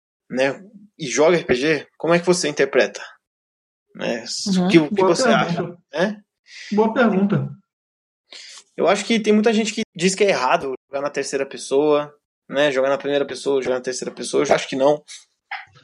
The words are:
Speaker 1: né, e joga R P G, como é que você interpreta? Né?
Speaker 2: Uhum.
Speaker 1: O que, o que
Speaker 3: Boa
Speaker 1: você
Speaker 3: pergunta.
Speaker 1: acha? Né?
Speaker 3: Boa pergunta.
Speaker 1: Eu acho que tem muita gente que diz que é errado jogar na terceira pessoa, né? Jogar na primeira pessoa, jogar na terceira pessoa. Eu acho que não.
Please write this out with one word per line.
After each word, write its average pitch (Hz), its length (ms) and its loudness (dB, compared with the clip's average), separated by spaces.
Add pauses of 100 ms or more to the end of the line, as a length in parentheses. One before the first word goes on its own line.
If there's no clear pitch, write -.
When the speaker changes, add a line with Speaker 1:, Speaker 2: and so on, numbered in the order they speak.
(300)
Speaker 1:
né, 131 340 -2 (340)
e 156 80 -10
joga 147 300 2
R 151 80 -2
P 131 100 0
G, 139 320 -2 (120)
como 165 160 0
é 175 40 4
que 175 80 -4
você 175 220 2
interpreta? 135 540 0 (920)
Né? 117 300 -6 (320)
Speaker 2:
Uhum. 180 100 2
Speaker 1:
O - 40 0
que, 170 80 6
o 151 100 2
que 208 140 -4
Speaker 3:
Boa 185 120 4
Speaker 1:
você 262 100 -2
Speaker 3:
pergunta. 135 200 2
Speaker 1:
acha? 170 340 -6 (140)
Né? 202 300 -4 (500)
Speaker 3:
Boa 214 220 0
pergunta. 202 560 2 (1300)
Speaker 1:
Eu 143 120 2
acho 202 160 2
que 226 160 2
tem 214 120 2
muita 214 200 4
gente 214 220 0
que 226 80 -4 (120)
diz 185 200 0
que 208 100 2
é 202 60 4
errado 139 420 0 (160)
jogar 139 140 -6
na 151 80 -4
terceira 139 340 -4
pessoa, 147 680 0 (340)
né? 143 240 2
Jogar 131 160 0
na 139 100 0
primeira 139 280 -2
pessoa, 135 340 -2
jogar 127 160 -2
na 123 60 -6
terceira 123 320 -6
pessoa. 135 300 -2
Eu 139 100 2
acho - 140 -2
que 135 80 -6
não. 147 260 2 (800)